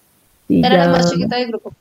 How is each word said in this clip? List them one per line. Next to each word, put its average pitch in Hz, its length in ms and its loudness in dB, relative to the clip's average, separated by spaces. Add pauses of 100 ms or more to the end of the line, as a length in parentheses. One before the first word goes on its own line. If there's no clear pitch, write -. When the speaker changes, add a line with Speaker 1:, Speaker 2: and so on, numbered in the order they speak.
(480)
Speaker 1:
sí 170 160 2
Speaker 2:
Era 180 140 4
la 175 80 2
Speaker 1:
ya 175 60 2
Speaker 2:
más 175 200 2
chiquita 226 260 -4
del 247 120 -4
grupo. - 320 -12